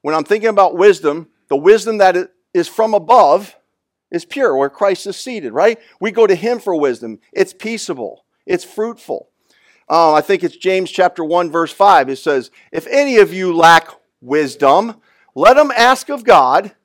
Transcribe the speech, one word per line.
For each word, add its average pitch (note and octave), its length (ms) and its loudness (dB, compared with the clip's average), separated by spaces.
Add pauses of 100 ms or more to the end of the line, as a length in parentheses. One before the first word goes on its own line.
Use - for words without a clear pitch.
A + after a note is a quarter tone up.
When D3+ 120 -4
I'm D#3 100 -4
thinking G#3+ 240 -2
about G3 280 0
wisdom, E3 520 0 (200)
the C#3+ 80 -2
wisdom G#3 420 2
that F#3 180 2
i-, F3+ 80 -4 (280)
is E3+ 140 -2
from A3 260 -4
above G3+ 640 2 (560)
is E3+ 140 -8
pure, A3 320 -2
where C#3 140 -2
Christ G3 360 -4
is G3 100 -12
seated, F#3+ 360 -12
right? G#3 260 0 (220)
We F#3+ 100 -6
go A3 160 2
to G3 80 2
him A3 240 -4
for F#3 160 -6
wisdom. A#2+ 460 -6 (120)
It's F#3 200 -4
peaceable. F#3 720 -12 (220)
It's F3+ 180 -6
fruitful. - 640 -12 (600)
Uh, D#3 260 2
I D3+ 60 2
think F3 220 -4
it's E3+ 140 -8
James F#3 340 -4
chapter F3 340 -2
one, E3+ 260 -2
verse E3 220 -4
five. F3 360 2
It C3+ 80 -8
says, C3+ 340 -4 (220)
"If - 160 -10
any C#4 300 0
of E3+ 140 4
you F#3 220 -6
lack E3 340 4 (320)
wisdom, D3 800 0 (340)
let G#3 220 4
him D4 140 2
ask A#3+ 380 0
of C4+ 160 -10
God." E3 500 2 (100)